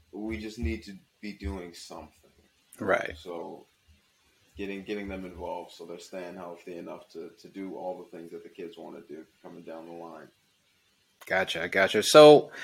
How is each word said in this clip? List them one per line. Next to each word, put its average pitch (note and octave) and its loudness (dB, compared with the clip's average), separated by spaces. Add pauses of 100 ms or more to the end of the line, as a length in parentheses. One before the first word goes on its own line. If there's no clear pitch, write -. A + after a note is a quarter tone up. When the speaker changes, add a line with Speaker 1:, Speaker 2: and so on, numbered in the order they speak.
(120)
Speaker 1:
we G#2+ -8
just G#2+ -10
need A2+ -4
to G2+ -16 (300)
be G2+ -10
doing F#2+ -10
something. - -18 (480)
Speaker 2:
Right. - -2
Speaker 1:
So E2 -12 (960)
getting, G2 -10
getting G2+ -8
them F#2+ -10
involved F2 -10
so E2 -18
they're F2 -12
staying F2+ -12
healthy F2 -14
enough E2+ -14
to, E2 -14 (100)
to F2+ -20
do F#2+ -12
all F#2 -8
the E2+ -18
things E2+ -14
that E2 -14
the E2+ -20
kids E2+ -14
wanna D#2 -16
do D#2 -16 (180)
coming E2+ -18
down E2 -14
the E2+ -16
line. E2 -16 (960)
Speaker 2:
Gotcha, F3 -2
gotcha. F#3+ 2
So D3+ 12 (120)